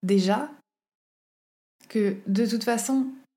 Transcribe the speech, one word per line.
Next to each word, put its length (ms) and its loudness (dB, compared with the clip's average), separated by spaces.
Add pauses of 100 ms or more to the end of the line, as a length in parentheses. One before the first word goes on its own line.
déjà, 480 2 (1400)
que 280 0 (100)
de 180 2
toute 180 -2
façon, 440 0 (300)